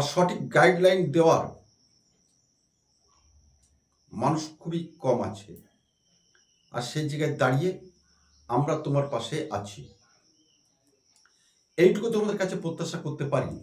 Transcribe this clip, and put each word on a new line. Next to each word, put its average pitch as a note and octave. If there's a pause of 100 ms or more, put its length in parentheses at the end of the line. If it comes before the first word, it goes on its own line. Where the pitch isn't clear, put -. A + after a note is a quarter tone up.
(120)
সঠিক - (160)
গাইডলাইন E3+ (160)
দেওয়ার D#3+ (2750)
মানুষ D3 (180)
খুবই E3 (220)
কম B2 (120)
আছে, - (1200)
আর C3
সেই D3+
জায়গায় D3
দাঁড়িয়ে C#3 (840)
আমরা D3 (120)
তোমার C#3+
পাশে B2+ (200)
আছি। G#2 (2000)
এইটুকু G#3
তোমাদের G#3
কাছে F3+
প্রত্যাশা E3
করতে C3+
পারি -